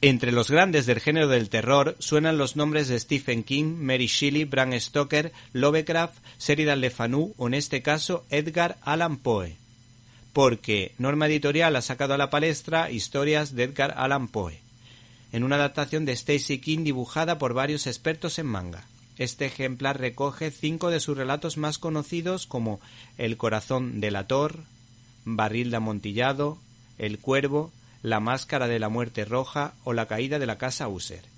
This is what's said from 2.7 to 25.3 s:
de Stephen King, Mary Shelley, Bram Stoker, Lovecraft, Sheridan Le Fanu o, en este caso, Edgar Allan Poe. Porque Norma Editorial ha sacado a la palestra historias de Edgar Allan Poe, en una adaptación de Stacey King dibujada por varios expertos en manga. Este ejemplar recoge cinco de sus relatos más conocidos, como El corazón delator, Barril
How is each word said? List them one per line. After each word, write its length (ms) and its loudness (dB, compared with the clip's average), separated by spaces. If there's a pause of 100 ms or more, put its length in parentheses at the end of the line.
de 120 0
Stephen 440 -2
King, 340 0
Mary 300 0
Shelley, 380 2
Bram 340 2
Stoker, 520 0 (220)
Lovecraft, 640 2 (220)
Sheridan 420 2
Le 80 2
Fanu 480 -2
o, 100 -2
en 60 0
este 300 -2
caso, 480 0
Edgar 500 0
Allan 360 0
Poe. 400 -2 (760)
Porque 640 2
Norma 300 0
Editorial 480 2
ha 60 0
sacado 340 -2
a 20 0
la 140 0
palestra 580 0
historias 640 -2
de 100 0
Edgar 320 -2
Allan 320 0
Poe, 320 -6 (720)
en 120 -2
una 140 2
adaptación 480 -2
de 100 -2
Stacey 420 -2
King 260 -2
dibujada 540 -2
por 160 -2
varios 320 -2
expertos 540 -4
en 80 -4
manga. 380 -6 (320)
Este 280 -4
ejemplar 540 -4
recoge 500 -4
cinco 400 -2
de 100 2
sus 160 -2
relatos 420 -4
más 200 -2
conocidos, 680 -4
como 320 -4 (400)
El 180 -2
corazón 640 -2
delator, 600 -2 (640)
Barril 440 0